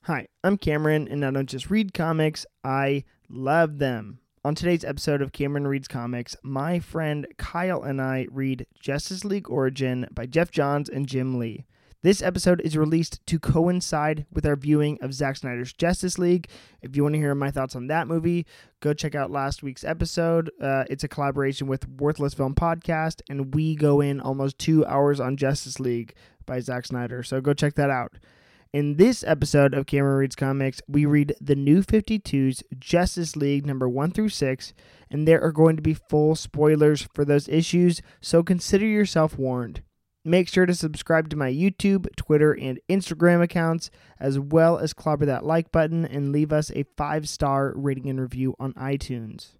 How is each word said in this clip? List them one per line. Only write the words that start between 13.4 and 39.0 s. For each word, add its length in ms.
with 140
our 120
viewing 440
of 140
Zack 240
Snyder's 340
Justice 460
League. 320
If 120
you 80
want 120
to 40
hear 160
my 160
thoughts 240
on 120
that 200
movie, 380
go 120
check 220
out 160
last 320
week's 220
episode. 680
Uh, 300
it's 140
a 40
collaboration 580
with 220
Worthless 460
Film 200
Podcast, 760
and 240
we 200
go 280
in 180
almost 380
two 260
hours 340
on 200
Justice 420
League 320
by 160
Zack 240
Snyder, 380
so 180
go 140
check 220
that 120
out. 300
In 220
this 260
episode 500
of 140
Cameron 300
Reads 180
Comics, 540
we 180
read 340
the 140
New 260
fifty-two's 800
Justice 600
League 280
number 240
one 220
through 200
six, 440
and 200
there 160
are 80
going 240
to 60
be 120
full 400
spoilers 800
for 100
those 240
issues, 540
so 220
consider 420
yourself 540